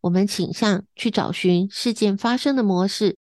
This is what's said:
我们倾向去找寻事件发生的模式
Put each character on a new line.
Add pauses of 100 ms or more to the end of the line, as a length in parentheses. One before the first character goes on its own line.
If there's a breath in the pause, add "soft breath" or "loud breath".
我
们
倾
向 (100)
去
找
寻
事
件
发
生
的
模
式 (120)